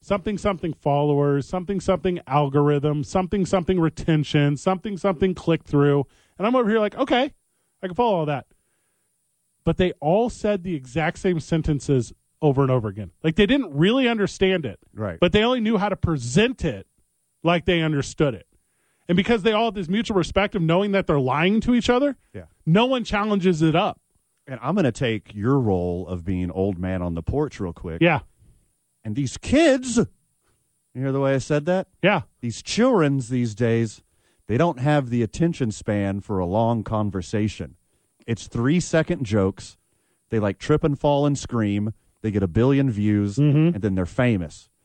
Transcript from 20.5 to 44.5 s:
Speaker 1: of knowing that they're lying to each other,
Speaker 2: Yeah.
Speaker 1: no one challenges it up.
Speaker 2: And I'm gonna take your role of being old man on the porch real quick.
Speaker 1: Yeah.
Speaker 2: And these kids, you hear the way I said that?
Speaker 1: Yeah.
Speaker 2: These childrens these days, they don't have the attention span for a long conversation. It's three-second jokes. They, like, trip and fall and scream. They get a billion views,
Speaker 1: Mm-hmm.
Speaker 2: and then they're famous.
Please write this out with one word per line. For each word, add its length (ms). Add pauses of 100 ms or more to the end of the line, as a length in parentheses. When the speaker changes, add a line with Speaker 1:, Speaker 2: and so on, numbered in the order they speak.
Speaker 1:
of 60
knowing 300
that 160
they're 120
lying 420
to 120
each 160
other, 280 (160)
Speaker 2:
Yeah. 120 (200)
Speaker 1:
no 200
one 200
challenges 560
it 140
up. 260 (440)
Speaker 2:
And 160
I'm 140
gonna 160
take 420
your 240
role 500
of 180
being 260
old 260
man 240
on 120
the 100
porch 380
real 100
quick. 300
Speaker 1:
Yeah. 180 (840)
Speaker 2:
And 100
these 220
kids, 600
you 1040
hear 120
the 80
way 140
I 20
said 300
that? 200 (140)
Speaker 1:
Yeah. 220 (180)
Speaker 2:
These 200
childrens 680
these 260
days, 480 (440)
they 100
don't 220
have 300
the 140
attention 480
span 480
for 200
a 60
long 380
conversation. 920 (500)
It's 220
three-second 800
jokes. 520 (520)
They, 100
like, 180
trip 280
and 120
fall 280
and 120
scream. 560 (280)
They 100
get 120
a 40
billion 420
views, 460
Speaker 1:
Mm-hmm. 400
Speaker 2:
and 60
then 140
they're 100
famous. 640 (160)